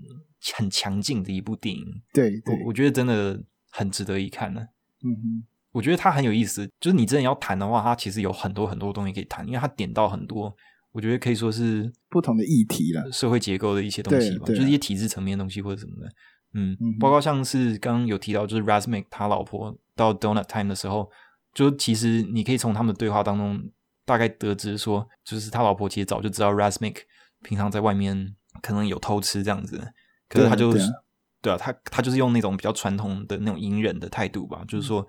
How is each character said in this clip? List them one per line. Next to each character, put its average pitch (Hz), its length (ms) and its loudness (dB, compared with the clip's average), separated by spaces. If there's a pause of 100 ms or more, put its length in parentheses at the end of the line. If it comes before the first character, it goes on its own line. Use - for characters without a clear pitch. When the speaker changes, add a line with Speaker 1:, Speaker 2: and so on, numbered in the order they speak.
(540)
Speaker 1:
很 98 160 -2
强 101 320 -2
劲 113 180 -2
的 95 120 -4
一 95 80 -2
部 110 160 -6
电 101 180 -6
影。 - 100 -10 (280)
Speaker 2:
对， 113 300 2
对。 117 180 -2
Speaker 1:
我， 90 60 -8
我 117 60 -2
觉 120 120 0
得 147 80 4
真 131 120 0
的 104 380 0 (300)
很 98 180 -2
值 98 140 -6
得 98 160 -2
一 95 80 -4
看 - 260 -8
呢。 110 60 -8 (420)
Speaker 2:
嗯 127 140 -2
哼。 113 280 -4 (280)
Speaker 1:
我 113 100 -2
觉 127 80 2
得 175 60 4
它 180 160 4
很 143 100 2
有 117 100 2
意 110 120 4
思， 101 340 -6
就 165 100 -2
是 185 80 6
你 120 80 4
真 113 120 2
的 147 80 2
要 131 100 2
谈 98 240 -4
的 98 80 -2
话， 110 160 2
它 117 140 2
其 - 120 -8
实 104 120 -4
有 95 120 0
很 95 220 -6
多 101 100 -2
很 104 140 -4
多 101 140 -4
东 101 120 -4
西 95 80 -4
可 98 60 -8
以 95 60 -6
谈， - 240 -12
因 120 60 -6
为 127 40 -4
它 135 80 -2
点 98 260 -6
到 107 160 4
很 92 200 -6
多， 107 260 -6 (380)
我 117 80 -8
觉 110 100 0
得 123 80 2
可 127 100 -2
以 120 60 4
说 110 160 0
是 113 420 0 (160)
Speaker 2:
不 175 120 4
同 120 160 2
的 110 80 2
议 123 200 6
题 - 280 0
啦。 80 180 -2
Speaker 1:
社 123 180 0
会 117 120 4
结 95 180 0
构 104 160 2
的 101 80 2
一 104 80 -4
些 101 100 -4
东 180 200 -2
西 107 180 2
嘛， - 80 -8
Speaker 2:
对， 117 80 2
对 - 0 -
啊。 104 40 4
Speaker 1:
就 131 40 4
是 135 60 6
一 - 20 6
些 143 80 6
体 120 160 -4
制 104 140 0
层 95 120 -6
面 95 160 -2
的 101 60 -4
东 95 80 -4
西 101 100 -6
或 98 140 -4
者 101 60 -8
什 - 40 -14
么 - 160 -14
的。 - 60 -12 (460)
嗯， 95 220 -2
Speaker 2:
嗯 - 40 -6
哼。 113 220 0
Speaker 1:
包 135 100 6
括 143 100 8
像 139 240 2
是 123 340 2
刚 120 160 -2
刚 120 120 2
有 107 100 2
提 104 160 -6
到， 104 140 0
就 107 100 -4
是 110 60 2
Razmik 104 480 2
他 - 160 -4
老 101 160 0
婆 107 340 -10 (200)
到 110 180 4
Donut 104 300 0
Time 101 240 -4
的 98 80 -4
时 - 100 -8
候， 98 240 -4 (420)
就 139 220 4
其 127 180 0
实 113 300 4
你 104 220 0
可 123 80 0
以 131 40 4
从 117 160 0
他 110 120 0
们 110 100 2
的 - 20 -6
对 110 140 0
话 104 140 2
当 104 120 0
中 101 240 -2 (440)
大 127 120 4
概 113 120 4
得 104 260 -2
知 104 240 -4
说， 107 300 -2 (160)
就 110 160 -8
是 107 100 -10
他 120 140 -2
老 101 100 6
婆 101 140 0
其 101 120 -4
实 98 40 -2
早 - 180 -2
就 104 60 -2
知 98 120 -4
道 104 120 4
Razmik 101 460 0 (440)
平 104 160 -4
常 104 100 0
在 104 120 0
外 107 120 4
面 98 440 -2 (260)
可 117 100 -6
能 104 140 0
有 98 140 -2
偷 104 200 -2
吃 101 220 -2
这 101 80 -2
样 98 140 -4
子， - 280 -10 (360)
可 - 120 4
是 127 80 8
他 113 60 4
就 117 180 6
Speaker 2:
对 110 80 6
啊， 95 60 2
对 117 80 0
啊。 - 60 -14 (440)
Speaker 1:
对 107 80 2
啊， 90 60 0
他， - 120 -6 (140)
他 - 160 -2
就 123 100 0
是 131 60 2
用 127 160 4
那 120 80 4
种 98 160 0
比 92 80 -6
较 110 80 0
传 107 240 -2
统 101 300 -6
的 101 100 -4
那 104 140 -2
种 85 100 -4
隐 104 220 0
忍 90 180 0
的 101 80 -10
态 107 180 -2
度 - 200 -6
吧， 85 200 -12
就 104 140 -6
是 - 80 -6
说 101 200 -2